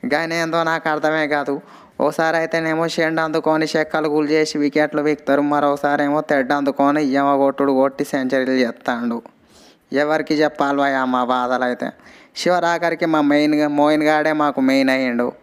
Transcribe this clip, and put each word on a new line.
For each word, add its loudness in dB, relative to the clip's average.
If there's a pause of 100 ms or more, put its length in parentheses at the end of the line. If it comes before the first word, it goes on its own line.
ఇక -2
ఆయన -2
ఏందో 0
నాకు -2
అర్థమే 0
కాదు. -2 (400)
ఓసారి 0
అయితేనేమో -2
షెండు -2
అందుకొని 0
చెక్కలు -2
గుల్ 0
చేసి 0
వికెట్లు 0
వీక్తారు, 0
మరోసారి 0
ఏమో 0
తెడ్డు 0
అందుకొని 0
యమ 2
కొట్టుడు 2
కొట్టి 2
సెంచరీలు -2
చేస్తాండు. -2 (720)
ఎవరికి 0
చెప్పాలి 0
భయ్యా 0
మా 0
బాధలు 0
అయితే? -4 (520)
చివరాఖరికి 0
మా 2
మెయిన్గా 2
మోయిన్ 2
గాడే 2
మాకు 0
మెయిన్ 2
అయ్యిండు. -2 (120)